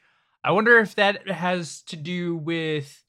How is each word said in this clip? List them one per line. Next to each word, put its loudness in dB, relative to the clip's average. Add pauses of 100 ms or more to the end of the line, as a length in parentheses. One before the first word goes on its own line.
(440)
I 2
wonder 6
if 2
that 0
has -4
to -14
do -6
with -6